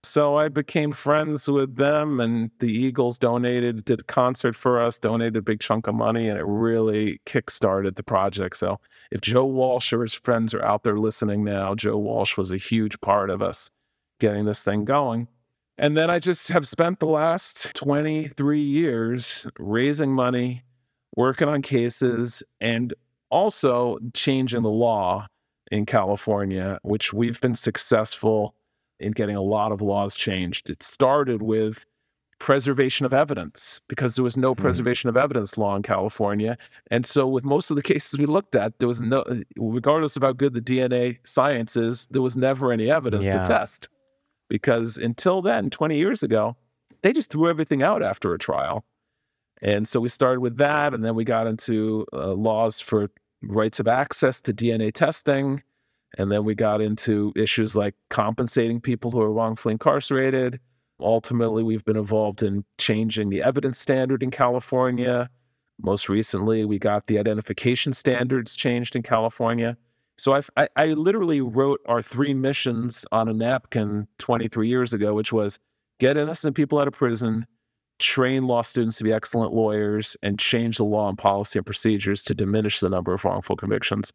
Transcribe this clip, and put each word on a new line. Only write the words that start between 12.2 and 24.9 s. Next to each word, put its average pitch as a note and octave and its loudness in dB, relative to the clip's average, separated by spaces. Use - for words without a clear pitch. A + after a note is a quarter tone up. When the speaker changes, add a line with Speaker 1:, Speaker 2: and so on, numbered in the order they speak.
Speaker 1:
was F#2 -2
a F#2 -2
huge G#2+ -2
part G2 2
of F#2+ -2
us - -6
getting G#2 2
this G#2 -2
thing G#2 0
going. B2 0
And D3+ 2
then E3 2
I F3 2
just F3 -4
have F3 0
spent E3+ 0
the D#3 0
last D#3+ -2
twenty-three D3 0
years B2+ -2
raising C3+ 0
money, B2 0
working B2+ 2
on D3 0
cases, A#2+ 0
and A#2 -2
also C3 2
changing C3 0
the A2 2
law G#2+ 2